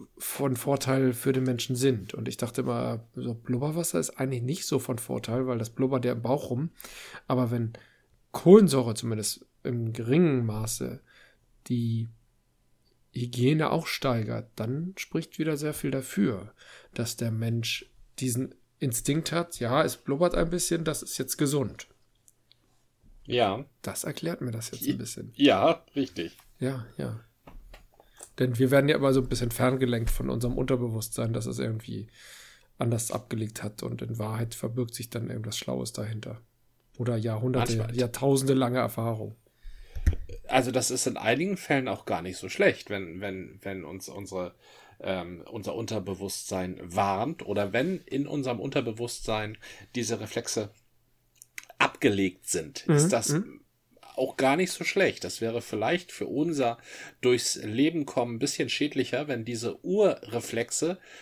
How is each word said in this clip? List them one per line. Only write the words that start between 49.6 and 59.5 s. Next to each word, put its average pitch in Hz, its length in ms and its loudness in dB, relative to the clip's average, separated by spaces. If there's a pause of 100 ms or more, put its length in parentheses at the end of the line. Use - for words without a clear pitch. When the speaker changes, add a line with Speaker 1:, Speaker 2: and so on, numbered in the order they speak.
Speaker 2:
diese 113 260 -2
Reflexe 107 500 -4 (1080)
abgelegt 98 720 2
sind, - 380 -4
Speaker 1:
Mhm, 156 80 6
Speaker 2:
ist 151 140 6
das 117 220 2
Speaker 1:
mhm. 151 300 -2 (560)
Speaker 2:
auch 131 200 -2
gar 131 200 4
nicht 185 140 2
so - 140 -6
schlecht. 170 400 2
Das - 160 -6
wäre 113 200 -2
vielleicht 123 520 -2
für - 140 -8
unser 139 520 0 (420)
durchs 123 360 4
Leben 139 500 0
kommen 120 300 -2
ein - 20 -6
bisschen 139 300 -2
schädlicher, 147 600 -2
wenn 117 160 -4
diese 113 400 -4